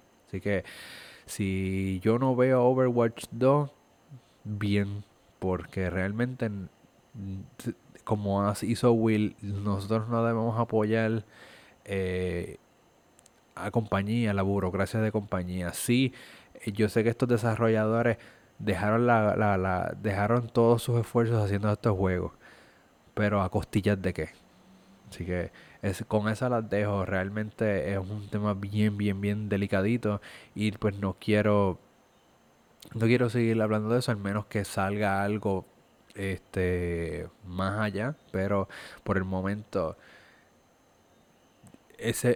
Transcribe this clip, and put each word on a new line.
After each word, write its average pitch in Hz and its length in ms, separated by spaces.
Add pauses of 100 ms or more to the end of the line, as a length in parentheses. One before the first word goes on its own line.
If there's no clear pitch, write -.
(280)
Así 98 140
que 101 220 (600)
si 95 800
yo 110 160
no 131 180
veo 127 260
Overwatch 120 680
dos, 139 400 (720)
bien, 101 580 (360)
porque 92 500
realmente 107 560
n-, 101 240 (880)
t-, - 180 (300)
como 101 380
as-, 104 220
hizo 117 280
Will, 110 480
nosotros 101 680
no 117 120
debemos 113 380
apoyar, 110 640 (640)
eh, 92 720 (1000)
a 107 140
compañía, 107 640
la 98 80
burocracia 95 600
de 110 120
compañía. 90 640
Sí, 127 400 (400)
eh, - 180
yo 104 160
sé 110 160
que 117 60
estos 117 180
desarrolladores 113 880 (420)
dejaron 104 480
la, 110 300
la, 101 220
la, 92 420
dejaron 107 480
todos 117 340
sus 117 160
esfuerzos 113 460
haciendo 101 260
estos 107 240
juegos, 92 380 (800)
pero 104 300
¿a 95 80
costillas 101 500
de 92 140
qué? - 160 (800)
Así - 160
que 90 240 (320)
es, 101 240
con 107 220
esa 110 200
las 117 220
dejo. 101 340
Realmente 98 880
es 98 60
un 104 300
tema 104 260
bien, 104 420
bien, 101 240
bien 104 280
delicadito 101 760 (320)
y, 104 180
pues, 101 260
no 98 220
quiero, 104 580 (1160)
no 113 120
quiero 123 220
seguir 113 320
hablando 107 300
de 120 80
eso, 117 120
al 110 80
menos 101 280
que 101 180
salga 101 580
algo, 101 440 (480)
este, 87 1120 (180)
más 95 340
allá, 107 340 (160)
pero 98 380 (360)
por 98 120
el 95 80
momento, 95 720 (2000)
ese, 117 380